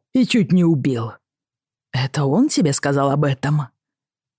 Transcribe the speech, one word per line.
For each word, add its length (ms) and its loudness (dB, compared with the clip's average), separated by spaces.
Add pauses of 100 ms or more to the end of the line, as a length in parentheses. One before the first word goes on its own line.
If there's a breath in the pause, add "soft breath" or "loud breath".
(120)
и 140 2
чуть 260 0
не 100 4
убил". 500 -2 (760)
"Это 360 -4
он 240 2
тебе 240 0
сказал 360 0
об 140 0
этом?" 380 -2 (760)